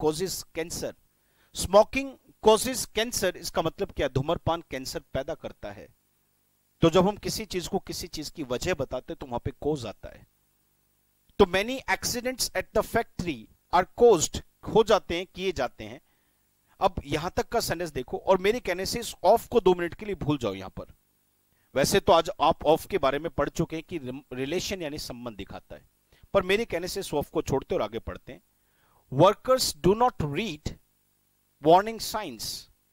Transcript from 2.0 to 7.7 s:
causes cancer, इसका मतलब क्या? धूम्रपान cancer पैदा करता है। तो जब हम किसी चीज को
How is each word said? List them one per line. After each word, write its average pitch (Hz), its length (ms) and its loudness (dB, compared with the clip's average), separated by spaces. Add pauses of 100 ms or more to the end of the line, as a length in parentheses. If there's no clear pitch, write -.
causes 220 460 2
cancer, 208 420 -2
इसका 170 260 -6
मतलब 160 280 -4
क्या? 151 180 -2
धूम्रपान 165 600 -2
cancer 135 300 -8
पैदा 143 340 -8
करता 104 380 -14
है। 101 160 -18 (920)
तो 165 100 6
जब 180 180 6
हम 208 80 -2
किसी 180 280 -6
चीज 180 240 -6
को 196 100 -2